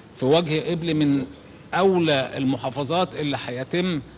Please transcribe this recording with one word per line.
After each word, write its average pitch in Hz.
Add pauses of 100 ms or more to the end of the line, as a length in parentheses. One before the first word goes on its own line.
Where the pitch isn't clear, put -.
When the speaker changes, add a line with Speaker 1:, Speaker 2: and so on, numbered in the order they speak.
(160)
Speaker 1:
في 127
وجه 156
قبل 165
من 156
Speaker 2:
بالظبط. 139 (360)
Speaker 1:
أولى 165
المحافظات 135
اللي 143 (100)
هيتم 151 (180)